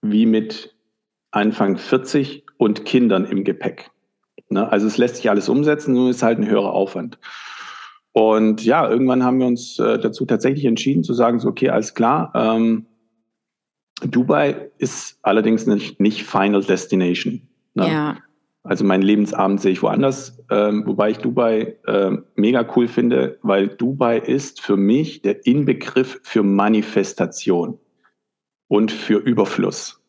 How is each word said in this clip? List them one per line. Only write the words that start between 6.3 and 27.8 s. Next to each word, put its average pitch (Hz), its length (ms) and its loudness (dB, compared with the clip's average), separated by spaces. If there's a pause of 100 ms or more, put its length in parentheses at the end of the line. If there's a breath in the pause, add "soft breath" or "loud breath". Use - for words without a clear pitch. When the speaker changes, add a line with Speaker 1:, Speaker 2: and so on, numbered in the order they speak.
Speaker 1:
ein 104 100 -2
höherer 104 240 0
Aufwand. - 460 -4 (920 loud breath)
Und 110 520 4
ja, 131 240 2
irgendwann 127 340 2
haben 127 160 2
wir 127 80 2
uns, 120 320 -4
äh, 113 200 2
dazu 117 260 -4
tatsächlich 135 400 -2
entschieden 127 400 0
zu - 80 -4
sagen, 120 260 2
so, 113 120 -2
„Okay, - 180 0
alles 110 260 -2
klar, 143 400 0
ähm, 113 520 0 (1120)
Dubai 143 760 0
ist - 440 -8
allerdings 110 440 2
nicht, - 340 -2
nicht 107 240 0
Final 98 380 2
Destination.“ 92 800 -2 (320)
Ne? - 140 0
Speaker 2:
Ja. 151 280 -2 (520)
Speaker 1:
Also 101 160 -2
meinen 95 180 2
Lebensabend 101 600 2
sehe 98 100 2
ich 90 100 -4
woanders, 131 560 -2 (120)
ähm, 104 360 0
wobei 101 240 0
ich 113 80 -4
Dubai, 117 680 -2
ähm, 104 480 0
mega 113 320 2 (100)
cool 120 100 2
finde, 120 560 0
weil 98 260 2
Dubai 123 500 0
ist 135 420 -4
für - 160 0
mich 113 460 0
der 202 240 -2
Inbegriff 131 760 0
für - 200 0
Manifestation 98 1400 0 (880)